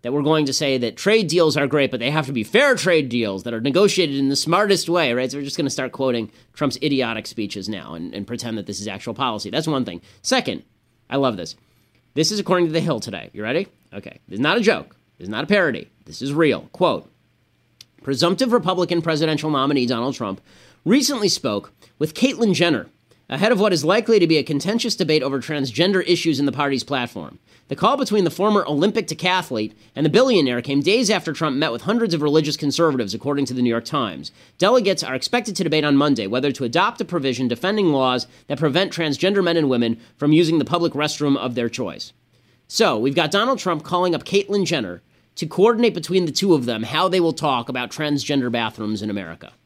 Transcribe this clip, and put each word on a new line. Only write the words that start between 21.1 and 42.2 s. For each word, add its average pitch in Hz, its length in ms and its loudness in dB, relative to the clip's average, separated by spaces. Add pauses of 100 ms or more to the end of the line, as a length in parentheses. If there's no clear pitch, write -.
spoke - 440 -4 (260)
with 156 160 -4
Caitlyn 233 400 2
Jenner 160 340 0 (420)
ahead 185 220 2
of 196 80 2
what 208 120 4
is 147 120 0
likely 214 340 4
to 175 80 4
be 160 100 4
a 143 60 2
contentious 196 540 -2
debate 156 260 2
over 135 180 -4
transgender 151 680 0
issues 160 340 2
in 143 60 2
the 135 60 0
party's 139 300 -2
platform. 117 560 -6 (300)
The 139 80 -6
call 233 200 2
between 214 280 0
the 160 60 2
former 202 360 2
Olympic 175 400 0
decathlete 160 680 -4 (220)
and 143 100 -2
the 156 60 4
billionaire 165 500 4
came 139 200 0
days 196 280 2
after 180 240 0
Trump 143 240 -2
met 147 160 -2
with 117 100 -8
hundreds 220 300 0
of 160 80 0
religious 151 360 2
conservatives, 139 580 0
according 139 320 -2
to 117 80 -6
the 123 80 0
New 123 80 2
York 117 140 -2
Times. 98 480 -6 (260)
Delegates 196 460 2
are 127 100 -6
expected 220 420 -4
to 190 80 -2
debate 156 200 2
on 147 120 4
Monday 139 300 2
whether 127 260 0
to 131 120 -6
adopt 180 360 0
a 208 40 -2
provision 135 440 -2
defending 185 440 0
laws 127 340 0 (220)
that 139 100 -4
prevent 156 340 0
transgender 170 500 0
men 170 140 2
and 147 140 2
women 117 280 2 (180)
from 147 160 4
using 160 260 6
the 139 60 2
public 170 300 0
restroom 147 420 0
of 120 180 -4
their 120 140 -2
choice." 104 440 -8 (560)